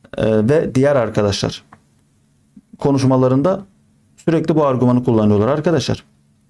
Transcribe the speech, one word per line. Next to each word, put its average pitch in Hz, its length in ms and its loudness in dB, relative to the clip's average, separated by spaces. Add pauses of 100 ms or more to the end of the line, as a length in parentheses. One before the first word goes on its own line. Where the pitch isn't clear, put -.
(180)
e, 110 320 0
ve 147 260 0
diğer 139 200 2
arkadaşlar 107 680 -2 (1160)
konuşmalarında 131 840 0 (560)
sürekli 160 380 -2
bu 151 100 2
argümanı 123 380 0
kullanıyorlar 107 440 2
arkadaşlar. 151 560 -2 (460)